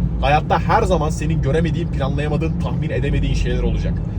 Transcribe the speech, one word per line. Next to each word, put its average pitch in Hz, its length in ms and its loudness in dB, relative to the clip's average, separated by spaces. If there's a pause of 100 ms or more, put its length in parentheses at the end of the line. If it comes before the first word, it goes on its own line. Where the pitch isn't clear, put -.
(220)
Hayatta 151 380 2
her 196 240 2
zaman 156 260 2
senin 151 320 0
göremediğin, 160 460 0
planlayamadığın, 147 720 -2
tahmin 156 300 -2
edemediğin 135 440 0
şeyler - 300 0
olacak. - 300 0 (240)